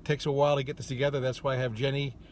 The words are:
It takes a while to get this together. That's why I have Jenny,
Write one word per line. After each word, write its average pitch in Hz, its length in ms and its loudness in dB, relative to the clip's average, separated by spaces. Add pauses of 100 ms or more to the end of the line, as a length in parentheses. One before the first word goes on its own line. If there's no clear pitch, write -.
It - 40 -20
takes 147 220 0
a 151 40 0
while 143 260 4
to 139 60 0
get 139 140 -6
this - 100 -10
together. 139 320 0
That's 127 240 -2
why 135 120 0
I - 20 0
have 127 180 0
Jenny, 135 400 -2 (180)